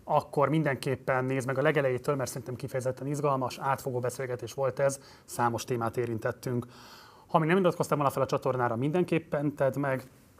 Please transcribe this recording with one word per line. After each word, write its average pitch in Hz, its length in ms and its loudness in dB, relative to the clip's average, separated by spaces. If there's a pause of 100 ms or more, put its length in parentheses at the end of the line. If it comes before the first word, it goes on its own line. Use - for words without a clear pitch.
akkor 143 460 2
mindenképpen 135 760 0
nézd 131 220 -2
meg 131 100 -2
a 131 40 2
legelejétől, 143 540 2
mert 131 140 -2
szerintem 127 260 -8
kifejezetten 131 520 -4
izgalmas, 139 520 -2
átfogó 135 400 -2
beszélgetés 123 540 -4
volt 135 260 0
ez, 139 200 2 (260)
számos 120 380 0
témát 117 340 -2
érintettünk. 117 680 -2 (640)
Ha 175 120 4
még 156 100 4
nem 180 80 6
iratkoztál 165 400 2
volna 139 140 2
fel 139 100 0
a 131 40 4
csatornára, 127 500 0
mindenképpen 151 800 0
tedd 135 240 0
meg, 135 280 -2 (320)